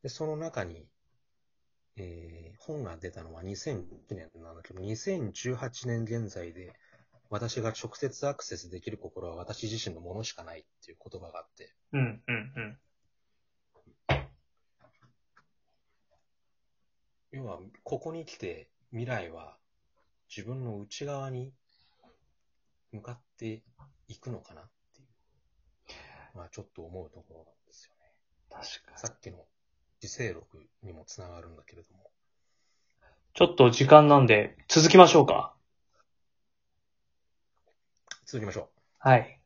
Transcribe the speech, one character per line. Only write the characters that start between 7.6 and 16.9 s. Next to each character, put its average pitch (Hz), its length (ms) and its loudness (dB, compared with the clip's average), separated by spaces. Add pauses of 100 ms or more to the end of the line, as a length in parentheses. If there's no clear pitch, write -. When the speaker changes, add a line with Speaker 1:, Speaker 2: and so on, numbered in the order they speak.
Speaker 1:
が 110 100 -2
直 - 240 -12
接 139 320 -6
ア 139 80 -4
ク - 100 -16
セ - 120 -10
ス 87 140 -16
で 90 100 -12
き - 100 -12
る 107 80 -14
心 90 300 -14
は 82 80 -12
私 90 280 -12
自 110 240 -8
身 87 60 -12
の 82 60 -18
も 87 140 -12
の 110 100 -8
し - 80 -10
か 87 100 -18
な 82 140 -18
い 80 40 -20
っ - 40 -20 (200)
て - 60 -20
い 80 40 -20
う - 60 -20
言 - 200 -18
葉 82 100 -20
が 82 80 -16
あ 82 40 -16
っ - 140 -20
て。 - 180 -20 (180)
Speaker 2:
う 143 60 -4
ん、 117 280 -4
う 123 60 -6
ん、 113 240 -10
う 120 40 -10
ん。 107 180 -12 (4000)